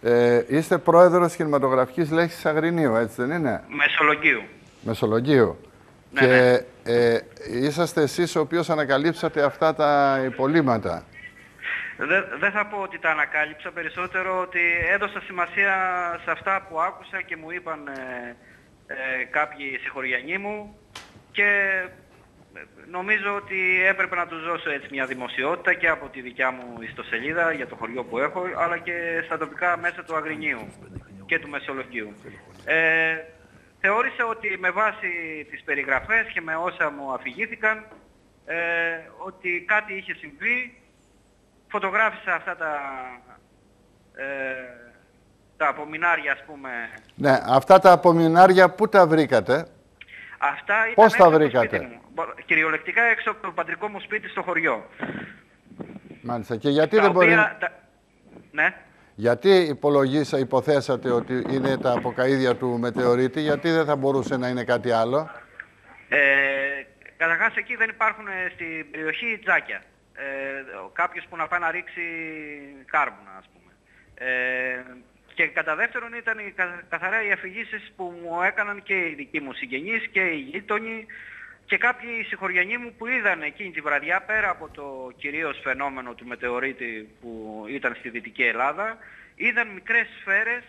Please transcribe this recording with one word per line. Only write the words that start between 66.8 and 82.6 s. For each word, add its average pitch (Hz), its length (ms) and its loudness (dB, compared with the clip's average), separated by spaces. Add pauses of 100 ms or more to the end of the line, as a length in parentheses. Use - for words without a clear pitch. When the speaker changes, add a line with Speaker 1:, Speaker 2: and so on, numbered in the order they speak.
Speaker 2:
καταρχάς 165 400 0
εκεί 220 200 -6
δεν 220 120 0
υπάρχουν, 214 380 -4
ε, 185 280 -6
στην 160 360 -10
περιοχή 156 540 -6
τζάκια. 143 380 -2 (320)
Ε, 135 720 -10
ο-, 98 80 -16
κάποιος 175 380 -4
που 175 60 -16
να 160 100 -4
πάει 175 140 -2
να 165 100 -2
ρίξει 175 320 -10 (840)
κάρβουνα, 120 540 -2
ας 95 140 -20
πούμε. - 200 -20 (420)
Ε, 127 680 -4 (520)
και 170 120 0
κατά 156 300 -2
δεύτερον 233 380 -4
ήταν 226 240 -6
οι 202 180 -12
κα-, 175 320 -6
καθαρά 185 380 -4
οι 202 60 0
αφηγήσεις 202 640 -8
που 175 260 -10
μου 170 200 -4
έκαναν 202 400 -2
και 196 120 -4
οι 170 220 -2
δικοί 143 240 -8
μου 135 120 -12
συγγενείς 147 540 -6
και - 140 -2
οι 175 160 -2
γείτονοι 214 720 -8 (580)
και - 120 -2
κάποιοι 233 460 -4
συγχωριανοί 190 540 -4